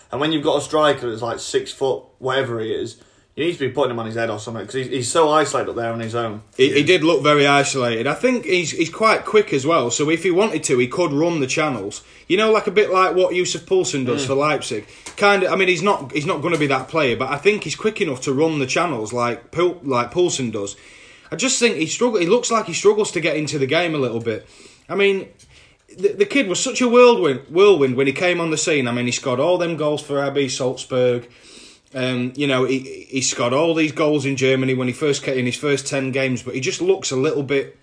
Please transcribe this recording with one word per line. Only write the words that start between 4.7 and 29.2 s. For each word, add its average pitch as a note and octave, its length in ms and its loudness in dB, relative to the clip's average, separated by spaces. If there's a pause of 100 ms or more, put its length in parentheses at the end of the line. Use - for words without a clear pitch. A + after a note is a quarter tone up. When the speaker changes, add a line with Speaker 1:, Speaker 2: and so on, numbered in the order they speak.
Speaker 1:
he's, B2+ 120 -4
he's B2+ 240 -4
so D#3+ 180 4
isolated C3+ 420 0
up G2 40 -8
there A#2 160 -4
on A#2 80 -6
his A2+ 160 -8
own. A2 260 -4 (140)
Speaker 2:
He, C3+ 160 4
he C#3+ 80 2
Speaker 1:
Yeah. D3 60 2
Speaker 2:
did E3 180 4
look D#3+ 180 2
very D3 240 4
isolated. C3+ 640 2
I D3 60 0
think A#3+ 320 0
he's, F3 260 0
he's E3 180 -2
quite G#3+ 360 0
quick G#3+ 260 2
as C3+ 160 0
well, C#3 240 2
so D3 180 0
if E3 140 0
he F#3 80 2
wanted F3+ 340 0
to, C3+ 140 2
he B2 80 2
could E3 240 0
run D#3+ 300 0
the B2+ 60 -2
channels. B2+ 540 -4 (280)
You F3 80 2
know, A3 160 4
like, G3+ 140 2
a G3+ 40 0
bit F3+ 200 4
like F#3 220 4
what F3+ 220 2
Yusuf F3+ 300 -2
Poulsen D#3+ 400 0
does A#2+ 180 0
Speaker 1:
Mm. C3 40 -4
Speaker 2:
for C3+ 80 0
Leipzig. C3+ 520 -2 (300)
Kinda, G3+ 340 4
I E3 60 0
mean, F#3+ 100 2
he's F3+ 160 0
not, F3+ 300 0
he's D3 120 -2
not E3 160 -2
gonna E3 160 0
be D3 100 0
that C3 200 -2
player, C3+ 300 0
but C3 120 -4
I C#3+ 60 -4
think G3+ 300 0
he's D3+ 100 -6
quick A3 240 -2
enough D3 220 -2
to D3 120 -2
run D3+ 260 2
the C3+ 60 0
channels C3 460 -2
like A#2+ 400 -4
Poul-, E3+ 320 0
like A#2+ 300 -2
Poulsen D3+ 400 0
does. G2+ 240 -8 (520)
I D#3 60 -6
just B3 240 0
think A3+ 160 2
he D3+ 120 -2
struggle-, A3 340 0
he E3 60 0
looks A#3 240 2
like A3+ 160 0
he E3+ 60 -8
struggles G#3 380 2
to - 80 -4
get D#3 160 0
into D3+ 240 -4
the C3+ 80 2
game E3 280 0
a - 40 -2
little A#2 220 -2
bit. A2+ 260 -6 (400)
I E3 80 -6
mean, G3 320 2 (600)
the, F#3 240 -2
the G3 120 2
kid - 220 0
was F3 160 -2
such A#3+ 160 -4
a B3 80 2
whirlwind, A3+ 640 6
whirlwind D#3 480 4
when C#3 100 2
he C3+ 60 0
came F3+ 260 0
on E3 120 -2
the D#3 60 -2
scene. D3 300 0
I A#2+ 60 -2
mean, B2 140 -2
he A#2+ 40 -2
scored B2 300 -2